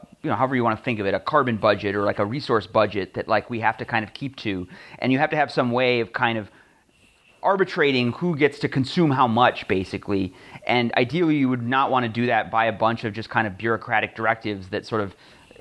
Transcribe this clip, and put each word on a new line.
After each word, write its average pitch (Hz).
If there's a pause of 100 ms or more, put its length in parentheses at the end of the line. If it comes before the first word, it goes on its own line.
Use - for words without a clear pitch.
(220)
you -
know, 117
however 131
you 123
wanna 110
think 113
of 98
it, 95
a 95
carbon 127
budget 101
or, 101
like, 101
a 104
resource 113
budget 101
that, 110
like, 104
we 117
have 110
to 117
kind 110
of -
keep 135
to. 95 (320)
And 123
you 135
have 151
to 160
have 147
some 127
way 123
of 117
kind 117
of 101 (920)
arbitrating 147
who 170
gets 143
to 151
consume 151
how 131
much, 117
basically. 95 (360)
And 120
ideally, 151
you 135
would 127
not 131
wanna 123
do 117
that 107
by 113
a 113
bunch 110
of 110
just 107
kind 113
of 95
bureaucratic 110
directives 107
that 101
sort 110
of 98 (460)